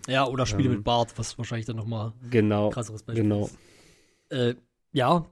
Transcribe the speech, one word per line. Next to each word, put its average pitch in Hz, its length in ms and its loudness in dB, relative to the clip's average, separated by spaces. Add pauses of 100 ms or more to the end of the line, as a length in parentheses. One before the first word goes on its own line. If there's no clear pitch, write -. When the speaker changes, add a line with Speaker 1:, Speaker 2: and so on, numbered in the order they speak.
Speaker 1:
Ja, 131 200 2
oder 131 180 -2
Spiele 123 240 2
Speaker 2:
Ähm, 120 60 2
Speaker 1:
mit 104 80 -4
Bart, 117 340 0
was - 200 -8
wahrscheinlich 113 280 -6
dann 113 120 -6
noch 110 100 -8
mal 110 260 -6 (160)
Speaker 2:
genau, 107 400 4
Speaker 1:
krasseres 107 340 -8
Beispiel 113 200 -2
Speaker 2:
genau. 104 220 2
Speaker 1:
ist. - 120 -10 (720)
Äh, 123 260 0 (380)
ja, 147 380 2